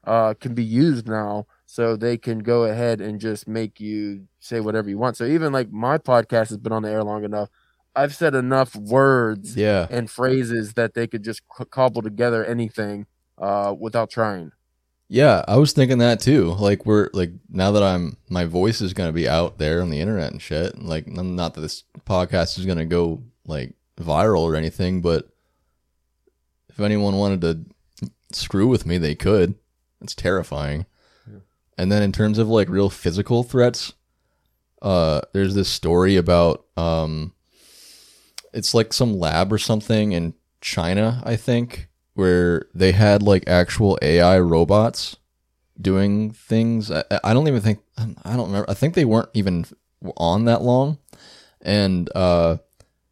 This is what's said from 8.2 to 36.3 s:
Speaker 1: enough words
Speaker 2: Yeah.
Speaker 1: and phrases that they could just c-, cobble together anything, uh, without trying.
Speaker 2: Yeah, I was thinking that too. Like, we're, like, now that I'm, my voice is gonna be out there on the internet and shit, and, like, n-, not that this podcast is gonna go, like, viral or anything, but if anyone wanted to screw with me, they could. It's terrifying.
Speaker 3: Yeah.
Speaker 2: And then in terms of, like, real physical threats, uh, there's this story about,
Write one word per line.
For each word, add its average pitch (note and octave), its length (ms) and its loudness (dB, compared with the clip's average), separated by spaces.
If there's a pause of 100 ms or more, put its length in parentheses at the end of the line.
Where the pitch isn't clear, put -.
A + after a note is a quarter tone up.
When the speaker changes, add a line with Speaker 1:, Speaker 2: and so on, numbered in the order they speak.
Speaker 1:
enough C3 400 0
words A2+ 840 2
Speaker 2:
Yeah. G2+ 340 2
Speaker 1:
and A#2 200 -6
phrases A#2+ 640 -2
that A#2 200 -2
they A#2 120 -2
could A2+ 160 -10
just G#2+ 200 -10 (140)
c-, B2 140 -10
cobble B2 320 0
together A2 420 -2
anything, G#2+ 640 -6 (320)
uh, G2+ 400 -2
without A2 320 -4
trying. G2 400 -4 (580)
Speaker 2:
Yeah, A#2 380 4
I G#2+ 120 2
was D3 140 4
thinking C3 260 2
that A#2+ 220 4
too. G#2 340 2
Like, G2+ 320 0
we're, G#2+ 260 2
like, F2+ 180 -2 (180)
now F#2+ 240 0
that G#2 120 4
I'm, F2+ 320 -2 (120)
my F2+ 180 -2
voice F2+ 340 0
is F#2 140 -4
gonna F2 180 -4
be D#2+ 160 -2
out D#2+ 300 -2
there D#2 220 0
on F2+ 100 -2
the D2+ 100 -4
internet F#2 320 -4
and - 100 -14
shit, D#2+ 320 -6
and, - 140 -14
like, D#2+ 180 -6
n-, F2+ 300 -8
not E2+ 180 -4
that - 60 -14
this - 240 -10 (200)
podcast F2+ 540 -2
is F#2 80 -6
gonna E2+ 200 -2
go, E2+ 360 -2 (240)
like, C#2 280 -10 (260)
viral E2 400 2
or D#2+ 160 0
anything, F2+ 460 -4
but E2 260 0 (1400)
if - 120 -16
anyone G#2 360 2
wanted G2 260 2
to - 680 -6 (220)
screw - 340 0
with B2+ 200 2
me, F2 100 -2
they D#2 180 -2
could. F#2+ 420 2 (440)
It's - 140 -16
terrifying. D#2 720 -4 (440)
Speaker 3:
Yeah. G#2 100 -20 (360)
Speaker 2:
And F#2 160 -2
then G#2 100 2
in G2+ 100 2
terms G#2+ 260 0
of, A2+ 100 0
like, G#2 220 2
real G2 180 2
physical G2 540 -2
threats, B2 500 0 (880)
uh, E2 400 0 (140)
there's G2 200 0
this G2 140 0
story F2+ 480 2
about, E2+ 480 4 (140)